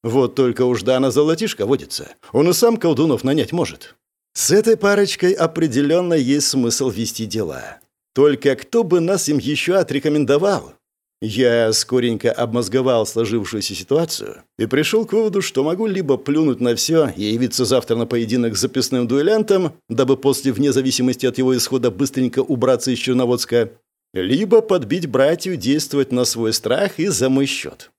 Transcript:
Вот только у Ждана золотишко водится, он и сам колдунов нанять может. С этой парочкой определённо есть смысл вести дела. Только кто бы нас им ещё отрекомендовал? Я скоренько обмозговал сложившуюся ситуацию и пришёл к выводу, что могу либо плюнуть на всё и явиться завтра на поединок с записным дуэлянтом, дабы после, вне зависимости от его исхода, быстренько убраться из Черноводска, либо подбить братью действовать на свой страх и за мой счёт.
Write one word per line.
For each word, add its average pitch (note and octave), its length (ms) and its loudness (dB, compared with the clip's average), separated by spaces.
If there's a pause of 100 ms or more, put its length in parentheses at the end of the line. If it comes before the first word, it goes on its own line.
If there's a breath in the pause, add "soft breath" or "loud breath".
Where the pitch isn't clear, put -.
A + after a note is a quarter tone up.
Вот A#2+ 300 2
только B2+ 320 2
у B2 80 2
Ждана B2+ 380 0
золотишко D#3 560 0
водится, - 400 -4 (240 loud breath)
он D3+ 180 2
и F3 40 2
сам A#3 240 4
колдунов D#3 460 2
нанять D3 280 0
может. - 440 -6 (380)
С - 180 -2
этой G#3+ 260 4
парочкой G3+ 560 2
определённо E3 800 0
есть C#3 340 0
смысл B2+ 420 0
вести A2 360 -6
дела. F#2 540 -8 (360)
Только C#3 400 4
кто A#3 280 -2
бы F3 160 2
нас F3+ 280 -2
им D3 100 0
ещё D3+ 420 0
отрекомендовал? D3 920 0 (480)
Я A#2 520 2
скоренько A#2+ 580 0
обмозговал A#2 760 0
сложившуюся G#2+ 680 -4
ситуацию - 680 -4 (140)
и A#2 80 -2
пришёл D#3+ 400 0
к - 60 -8
выводу, G#3 300 0
что - 220 -2
могу F#3 240 -2
либо F3+ 280 0
плюнуть C#3+ 460 0
на A#2+ 140 2
всё D3+ 340 2
и F#2+ 140 -8
явиться A#2 420 0
завтра A#2 320 0
на A#2 80 -2
поединок A#2 500 0
с - 60 -2
записным B2 460 -2
дуэлянтом, F#3 680 0 (160)
дабы C3 260 2
после, C3+ 380 0
вне C#3+ 180 2
зависимости B2+ 540 0
от B2 120 0
его C3 200 2
исхода, B2 340 0
быстренько C3 480 -2
убраться B2+ 520 0
из A#2 80 -2
Черноводска, A#2+ 720 0 (420)
либо F3+ 480 2
подбить E3+ 460 -2
братью D#3 500 0
действовать C3+ 560 -2
на B2 100 0
свой A2+ 300 -2
страх D#3+ 440 -2
и E3+ 100 -2
за C3 220 0
мой C3+ 160 2
счёт. - 540 -10